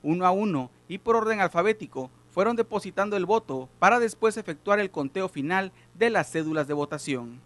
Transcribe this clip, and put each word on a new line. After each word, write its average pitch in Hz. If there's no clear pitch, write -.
Uno 175
a 180
uno 185
y 196
por 226
orden 220
alfabético 175
fueron 220
depositando 208
el 190
voto 143
para 208
después 220
efectuar 202
el 190
conteo 170
final 175
de 226
las 180
cédulas 156
de 147
votación. 139